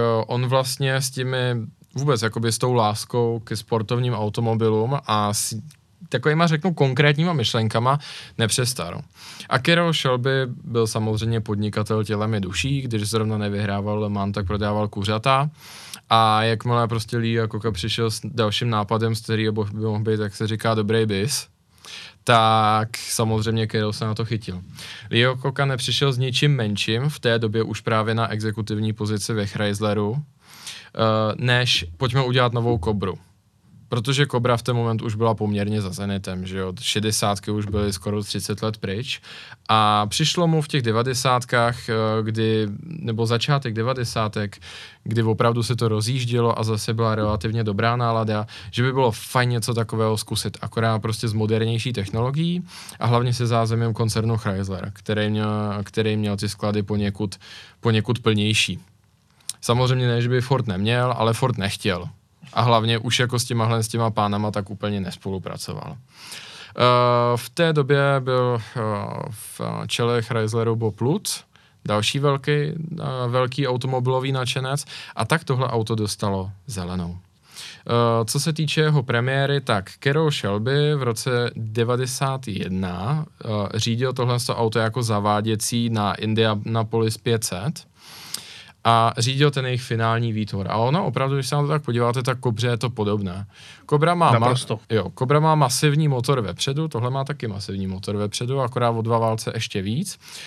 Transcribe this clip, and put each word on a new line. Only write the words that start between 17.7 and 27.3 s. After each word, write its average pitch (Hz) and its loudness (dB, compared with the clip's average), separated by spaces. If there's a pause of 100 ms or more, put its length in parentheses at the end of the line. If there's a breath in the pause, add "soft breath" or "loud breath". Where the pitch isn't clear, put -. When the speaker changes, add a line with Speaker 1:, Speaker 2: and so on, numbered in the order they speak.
Speaker 1:
přišel 113 -2
s 110 -6
dalším 113 0
nápadem, 113 0
z 110 -4
kterého 110 0
by 107 -2 (140)
mohl 107 -2
být, 110 2
jak 104 -4
se 110 -2
říká, 113 0
dobrý 110 2
bis, 104 -2 (760 loud breath)
tak 110 4
samozřejmě 110 0
Carroll 107 -2
se 113 -6
na 107 -2
to 113 -4
chytil. 104 -6 (500 loud breath)
Lee 117 2
Iacocca 131 2
nepřišel 135 0
s 123 -2
ničím 131 2
menším, 110 0
v 151 -6
té 117 2